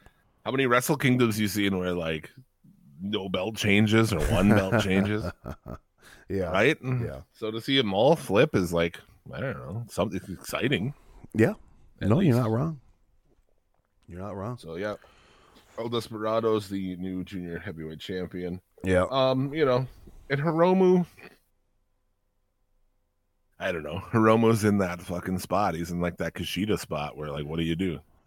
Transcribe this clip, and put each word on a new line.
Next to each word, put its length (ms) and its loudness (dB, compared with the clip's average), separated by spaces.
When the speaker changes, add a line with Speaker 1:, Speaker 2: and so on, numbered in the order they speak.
Speaker 1:
How 80 -6
many 140 0
Wrestle 320 4
Kingdoms 420 2
you 80 2
seen 300 0
where, 160 -2
like, 380 -4
no 300 -4
belt 260 -4
changes 560 4
or 80 -2
one 180 4
belt 340 4
changes? 460 0
Speaker 2:
<laughs> 40 -12
Yeah. 220 -4
Speaker 1:
Right? 340 2
Speaker 2:
Yeah. 360 -6
Speaker 1:
So 180 -8
to 100 -8
see 160 0
them 160 2
all 220 6
flip 400 2
is, 180 2
like, 260 0
I 100 -12
don't 180 -8
know, 320 -10
something 360 -4
exciting. 680 -4
Speaker 2:
Yeah. 180 4
Speaker 1:
At 80 -2
Speaker 2:
No, 100 4
you're 140 4
Speaker 1:
least. 80 4
Speaker 2:
not 80 0
wrong. 300 -2
You're 140 -14
not 140 -10
wrong. 220 -8
Speaker 1:
So, 180 -14
yeah. 200 -6
El 100 -6
Desperado's 800 -2
the 280 -6
new 280 -6
junior 360 -10
heavyweight 400 -12
champion. 600 -8
Speaker 2:
Yeah. 280 4
Speaker 1:
Um, 420 0
you 120 2
know, 200 2
and 100 0
Hiromu, 640 4
I 120 -4
don't 120 -6
know. 180 -8
Hiromu's 540 4
in 140 4
that 220 -2
fucking 380 -6
spot. 360 -2
He's 160 -6
in, 100 -4
like, 160 -4
that 160 -6
Kushida 440 -4
spot 400 -8
where, 140 -10
like, 140 -8
what 120 -6
do 60 -2
you 120 -2
do? 240 -4